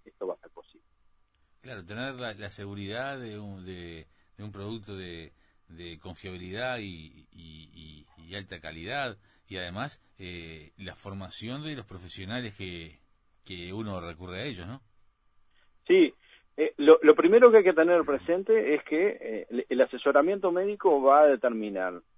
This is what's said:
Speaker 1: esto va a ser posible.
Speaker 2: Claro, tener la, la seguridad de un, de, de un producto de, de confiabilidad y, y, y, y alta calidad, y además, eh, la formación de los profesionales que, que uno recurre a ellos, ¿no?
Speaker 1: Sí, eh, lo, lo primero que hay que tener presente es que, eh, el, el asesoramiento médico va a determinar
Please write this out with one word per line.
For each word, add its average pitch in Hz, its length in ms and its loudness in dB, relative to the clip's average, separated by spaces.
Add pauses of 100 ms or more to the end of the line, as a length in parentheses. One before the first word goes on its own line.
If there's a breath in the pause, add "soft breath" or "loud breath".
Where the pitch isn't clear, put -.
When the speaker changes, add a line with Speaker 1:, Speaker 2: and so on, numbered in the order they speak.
Speaker 1:
esto - 200 -12
va 90 60 -6
a 87 60 -10
ser 85 100 -20
posible. - 380 -20 (760)
Speaker 2:
Claro, 107 240 -16
tener 123 300 -10
la, 123 180 -10
la 101 180 -14
seguridad 104 720 -10
de 107 180 -12
un, 95 280 -14
de, 85 400 -14 (320)
de 101 60 -16
un 104 60 -14
producto 101 460 -14
de, 85 360 -14 (360)
de 82 300 -18
confiabilidad 95 800 -10
y, 80 540 -16
y, 78 420 -20
y, 78 320 -20 (100)
y 82 180 -18
alta 95 280 -14
calidad, 98 560 -10 (280)
y 92 120 -12
además, 92 420 -10 (180)
eh, 82 600 -16
la 90 160 -14
formación 101 680 -12
de 151 140 -12
los 110 80 -14
profesionales 98 680 -12
que, 85 440 -14 (460)
que 90 300 -12
uno 104 260 -8
recurre 90 400 -12
a 123 60 -10
ellos, 90 200 -12
¿no? 127 140 -14 (1080)
Speaker 1:
Sí, 180 280 4 (420 soft breath)
eh, 156 200 -2
lo, 156 260 8
lo 151 120 10
primero 226 360 8
que 220 80 10
hay 190 60 8
que 185 80 6
tener 165 320 4
presente 175 680 0
es 143 100 -4
que, 170 360 -2
eh, 110 280 -8
el, 120 200 -4
el 127 120 -2
asesoramiento 151 720 2
médico 185 480 0
va 143 220 8
a 151 40 8
determinar 107 760 0 (160)